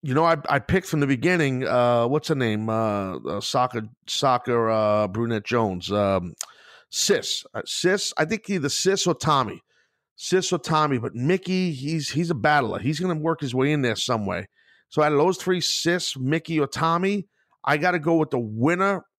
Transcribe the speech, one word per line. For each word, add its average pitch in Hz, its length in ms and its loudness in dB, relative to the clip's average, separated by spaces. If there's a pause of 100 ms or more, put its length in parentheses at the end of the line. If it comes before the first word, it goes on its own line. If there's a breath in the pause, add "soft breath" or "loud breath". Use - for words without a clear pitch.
You 139 100 -2
know, 151 100 4
I, 165 140 4 (100)
I 139 120 2
picked 185 260 0
from 156 140 -2
the 143 80 2
beginning, 135 580 0
uh, 120 420 4
what's 147 200 -2
her 160 80 2
name? 110 340 0
Uh, 104 480 -2
uh, 69 240 -6
soccer, 123 480 -2 (160)
soccer, 120 640 0
uh, 107 380 2
brunette 113 380 -2
Jones. 95 460 0
Um, 98 440 0 (560 loud breath)
Sis. - 520 0 (120)
Uh, 113 100 -6
Sis, - 520 -2
I 156 80 2
think 202 260 -6
either 147 180 -2
Sis 185 380 0
or 170 80 2
Tommy. 135 480 0 (580)
Sis 185 300 0
or 175 80 0
Tommy, 151 380 2
but 113 180 -6
Mickey, 180 560 0
he's, 147 380 -4
he's 165 200 -2
a 170 60 0
battler. 135 420 2
He's 143 220 -2
gonna 180 160 -2
work 160 240 -2
his 127 160 -4
way 131 160 2
in 151 120 0
there 117 120 0
some 113 300 -2
way. 95 240 -4 (400 soft breath)
So - 120 0
out 151 120 4
of 143 40 4
those 180 200 4
three, 185 240 0
Sis, - 560 -2
Mickey, 156 420 -2
or 139 80 2
Tommy, 175 640 0 (340)
I 143 140 2
gotta 175 220 0
go 165 180 2
with 156 120 2
the 131 100 0
winner. 156 680 0 (140)